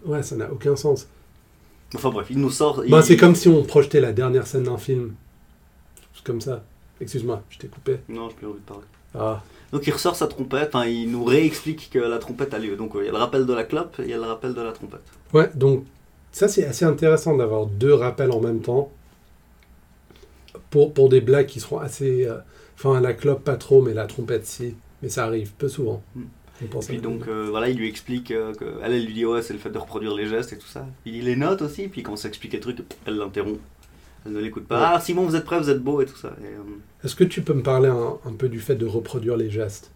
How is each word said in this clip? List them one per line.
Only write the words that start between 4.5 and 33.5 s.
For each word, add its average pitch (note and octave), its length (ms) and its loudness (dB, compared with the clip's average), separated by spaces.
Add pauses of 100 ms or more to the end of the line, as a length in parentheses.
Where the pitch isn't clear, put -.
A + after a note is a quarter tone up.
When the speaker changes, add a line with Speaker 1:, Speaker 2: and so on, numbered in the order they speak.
Speaker 1:
d'un B2 140 -2
film. A#2+ 360 -4 (1000)
C'est - 100 -20
comme A#2 180 -4
ça. A#2+ 220 -8 (380)
Excuse-moi, A2+ 480 -6
je - 80 -20
t'ai - 100 -18
coupé. - 300 -4 (120)
Speaker 2:
Non, A2+ 200 -10
j'ai A2 60 -18
plus G#2 120 -14
envie G2+ 120 -12
de G2 60 -20
parler. G2+ 180 -18 (320)
Speaker 1:
Ah. A2 260 -4 (300)
Speaker 2:
Donc C#3+ 160 -4
il D3+ 40 0
ressort E3+ 240 -2
sa D#3 120 -2
trompette, C#3+ 460 -4
enfin, B2 120 0
il A#2 260 -4
nous A#2+ 120 -4
réexplique D3+ 680 0
que C3 80 0
la A#2 200 -2
trompette A2+ 340 -8
a G#2+ 60 -6
lieu. G#2 160 -6
Donc, G#2+ 200 -10
ouais, G2+ 80 -4
il - 40 -4
y - 20 -4
a - 20 -4
le G#2+ 60 -4
rappel B2 280 0
de B2 80 0
la A2+ 100 -2
clope E3+ 360 -6
et C3 40 -6
il A#2+ 60 -8
y A#2+ 40 -6
a A#2 40 -6
le A#2 60 -6
rappel A2+ 300 -6
de A#2+ 80 -8
la A2+ 100 -6
trompette. - 300 -16 (320)
Speaker 1:
Ouais, D#3 220 6
donc C3+ 300 2 (460)
ça - 160 2
c'est G3+ 180 2
assez C#3 200 -2
intéressant D#3 500 4
d'avoir A2 300 0
deux G#2+ 280 4
rappels B2+ 380 2
en A#2 80 2
même A2+ 220 -2
temps. - 300 -2 (1800)
Pour, D3 240 6
pour C3+ 160 8
des B2+ 120 8
blagues C3 260 4
qui - 120 -14
seront - 200 -8
assez, C3 480 -2
euh, A2+ 80 -6 (420)
enfin, C3+ 240 2
la B2 120 2
clope C#3 300 0
pas C3+ 120 0
trop, C3 260 6
mais A#2+ 120 0
la G#2+ 120 -4
trompette A2 400 -6
si. A#2+ 300 -10 (260)
Mais - 80 -10
ça A#2+ 160 -4
arrive A2 320 -4
peu C#3+ 100 -4
souvent. B2+ 360 -6 (120)
Speaker 2:
Hmm. B2 80 -12 (380)
Speaker 1:
On A#2 60 -10
pense A2 180 -8
Speaker 2:
Et - 40 -16
puis B2 80 -8
Speaker 1:
à A2+ 40 -10
Speaker 2:
donc, A2+ 260 -8
euh, G#2+ 220 -6
voilà, A2 200 0
il B2+ 80 0
lui A2 100 -4
explique, B2 440 -8
euh, A2 220 -4
que - 120 -12 (180)
elle, A2 100 -2
elle A#2+ 120 0
lui A2 80 -8
dit, « A2+ 120 -2
Ouais, A#2 160 0
c'est - 120 -10
le G#2 60 -10
fait G#2 100 -10
de G#2+ 80 -8
reproduire G#2+ 360 -6
les G#2 140 -4
gestes A2+ 240 -4
et G#2 60 -16
tout - 100 -20
ça. » C3+ 180 -14 (200)
Il A2+ 80 -12
dit, « A#2 100 -10
Les B2 140 0
notes E3+ 240 0
aussi », D#3 260 -6
puis F#3+ 140 -10
il - 20 -12
commence G#2 220 -10
à - 20 -6
expliquer - 300 -10
le G2+ 60 -8
truc, B2 160 -8 (260)
elle G#2+ 100 -4
l'interrompt. G#2 440 -4 (680)